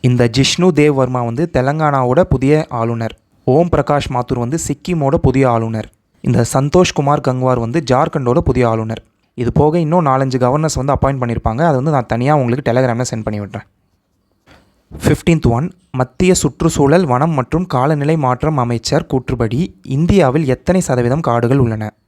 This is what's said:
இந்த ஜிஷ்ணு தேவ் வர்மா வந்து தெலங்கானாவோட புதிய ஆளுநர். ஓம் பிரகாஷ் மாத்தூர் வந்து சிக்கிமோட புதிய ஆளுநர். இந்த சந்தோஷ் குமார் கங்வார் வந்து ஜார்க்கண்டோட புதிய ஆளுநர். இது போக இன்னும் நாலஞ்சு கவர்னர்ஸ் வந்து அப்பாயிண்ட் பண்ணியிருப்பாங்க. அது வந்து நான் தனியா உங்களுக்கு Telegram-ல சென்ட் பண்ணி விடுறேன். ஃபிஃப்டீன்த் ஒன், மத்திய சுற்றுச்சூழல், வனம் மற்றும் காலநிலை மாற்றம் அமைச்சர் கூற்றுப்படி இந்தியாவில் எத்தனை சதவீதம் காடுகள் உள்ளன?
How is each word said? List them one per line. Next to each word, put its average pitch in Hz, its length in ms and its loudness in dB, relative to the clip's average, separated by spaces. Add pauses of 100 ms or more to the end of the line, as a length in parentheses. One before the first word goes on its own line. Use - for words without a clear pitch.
இந்த 123 280 0
ஜிஷ்ணு 175 320 2 (100)
தேவ் 147 220 2
வர்மா 127 220 -2
வந்து 120 300 -4
தெலங்கானாவோட 139 680 0
புதிய 151 480 2
ஆளுநர். 117 500 -4 (260)
ஓம் 160 240 2
பிரகாஷ் 147 400 0
மாத்தூர் 123 360 -4
வந்து 139 140 -4 (100)
சிக்கிமோட 143 460 -2
புதிய 127 360 2
ஆளுநர். 113 420 -2 (280)
இந்த 117 320 2
சந்தோஷ் 147 480 2
குமார் 143 280 0
கங்வார் 127 380 0
வந்து 139 240 -2
ஜார்க்கண்டோட 131 480 2
புதிய 127 300 2
ஆளுநர். 113 360 -4 (300)
இது 117 180 -4
போக 151 260 2
இன்னும் 165 280 0
நாலஞ்சு 131 400 0
கவர்னர்ஸ் 147 340 0
வந்து 135 160 0
அப்பாயிண்ட் 135 260 -2
பண்ணியிருப்பாங்க. 117 480 -2
அது 139 100 2
வந்து 147 180 0
நான் 117 80 -4
தனியா 123 300 0
உங்களுக்கு 123 360 0
Telegram-ல 123 380 0
சென்ட் 110 180 -6
பண்ணி 107 160 -6
விடுறேன். 104 240 -12 (1300)
ஃபிஃப்டீன்த் 156 440 0 (100)
ஒன், 147 100 -2 (240)
மத்திய 175 440 0
சுற்றுச்சூழல், 160 720 0
வனம் 139 260 0
மற்றும் 156 340 -2
காலநிலை 147 500 0
மாற்றம் 147 400 0
அமைச்சர் 120 500 -2
கூற்றுப்படி 123 760 -4
இந்தியாவில் 165 640 2 (100)
எத்தனை 180 260 0
சதவீதம் 123 400 0
காடுகள் 120 440 0
உள்ளன? 110 300 -6 (140)